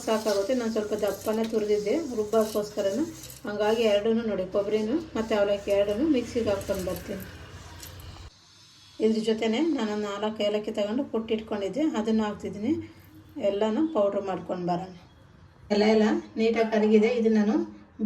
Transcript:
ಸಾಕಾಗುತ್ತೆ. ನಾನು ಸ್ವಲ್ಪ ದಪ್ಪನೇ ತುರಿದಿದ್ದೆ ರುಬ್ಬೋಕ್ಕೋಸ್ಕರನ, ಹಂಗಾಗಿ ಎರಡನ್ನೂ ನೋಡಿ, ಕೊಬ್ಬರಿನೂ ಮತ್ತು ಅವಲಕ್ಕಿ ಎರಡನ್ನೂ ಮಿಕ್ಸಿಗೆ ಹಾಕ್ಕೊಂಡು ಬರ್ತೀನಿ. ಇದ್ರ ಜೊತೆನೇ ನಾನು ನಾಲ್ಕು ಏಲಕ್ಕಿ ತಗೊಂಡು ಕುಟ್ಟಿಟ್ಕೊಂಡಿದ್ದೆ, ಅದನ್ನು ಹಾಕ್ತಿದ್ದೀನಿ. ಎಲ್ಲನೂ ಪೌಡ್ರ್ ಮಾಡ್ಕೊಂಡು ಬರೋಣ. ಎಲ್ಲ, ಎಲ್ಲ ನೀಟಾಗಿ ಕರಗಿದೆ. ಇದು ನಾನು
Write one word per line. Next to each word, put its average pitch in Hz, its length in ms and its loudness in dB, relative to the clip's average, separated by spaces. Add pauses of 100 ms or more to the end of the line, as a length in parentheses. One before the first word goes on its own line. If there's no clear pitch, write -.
ಸಾಕಾಗುತ್ತೆ. 214 540 2
ನಾನು 220 160 -2
ಸ್ವಲ್ಪ 214 180 -2 (100)
ದಪ್ಪನೇ 220 480 -2
ತುರಿದಿದ್ದೆ 208 420 0 (240)
ರುಬ್ಬೋಕ್ಕೋಸ್ಕರನ, 214 840 0 (420)
ಹಂಗಾಗಿ 214 480 0
ಎರಡನ್ನೂ 226 380 2
ನೋಡಿ, 185 240 -2
ಕೊಬ್ಬರಿನೂ 214 420 0 (200)
ಮತ್ತು 226 240 -2
ಅವಲಕ್ಕಿ 202 360 0
ಎರಡನ್ನೂ 208 300 2 (100)
ಮಿಕ್ಸಿಗೆ 226 360 0
ಹಾಕ್ಕೊಂಡು 190 360 -2
ಬರ್ತೀನಿ. 190 340 -8 (1800)
ಇದ್ರ 220 240 2
ಜೊತೆನೇ 226 320 0 (160)
ನಾನು 214 200 -2 (120)
ನಾಲ್ಕು 208 400 -4
ಏಲಕ್ಕಿ 214 300 -2
ತಗೊಂಡು 214 340 -2
ಕುಟ್ಟಿಟ್ಕೊಂಡಿದ್ದೆ, 220 720 -2 (160)
ಅದನ್ನು 220 280 2
ಹಾಕ್ತಿದ್ದೀನಿ. 202 440 -4 (800)
ಎಲ್ಲನೂ 214 320 2 (120)
ಪೌಡ್ರ್ 202 360 2
ಮಾಡ್ಕೊಂಡು 180 420 -4
ಬರೋಣ. 175 200 -4 (800)
ಎಲ್ಲ, 202 100 4 (100)
ಎಲ್ಲ 214 140 6 (300)
ನೀಟಾಗಿ 220 360 2
ಕರಗಿದೆ. 214 460 6
ಇದು 220 180 4
ನಾನು 208 160 4 (500)